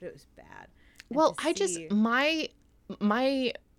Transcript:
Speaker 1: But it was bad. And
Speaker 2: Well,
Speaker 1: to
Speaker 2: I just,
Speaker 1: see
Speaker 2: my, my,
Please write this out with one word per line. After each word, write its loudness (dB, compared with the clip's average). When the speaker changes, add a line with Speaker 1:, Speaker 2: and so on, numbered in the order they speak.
Speaker 1:
But -14
it -12
was -20
bad. -20
And -4
Speaker 2:
Well, 4
Speaker 1:
to -2
Speaker 2:
I 2
just, -2
Speaker 1:
see -10
Speaker 2:
my, 2
my, 0